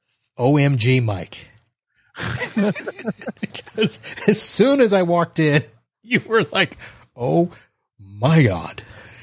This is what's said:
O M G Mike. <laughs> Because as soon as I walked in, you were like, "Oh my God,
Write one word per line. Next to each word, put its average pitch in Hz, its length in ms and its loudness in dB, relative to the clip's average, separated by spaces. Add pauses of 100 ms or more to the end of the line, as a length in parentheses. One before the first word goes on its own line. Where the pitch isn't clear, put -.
(360)
O 135 200 4
M 143 200 2
G 127 240 2
Mike. 98 480 -6 (680)
<laughs> - 400 -8 (840)
Because - 600 -6 (260)
as - 160 2
soon 269 380 2
as 220 120 4
I 190 100 4
walked 170 360 0
in, 151 240 2 (400)
you 233 240 -2
were 220 260 0
like, - 240 -2 (380)
"Oh 170 360 0 (500)
my 110 420 2
God, 92 400 -2 (400)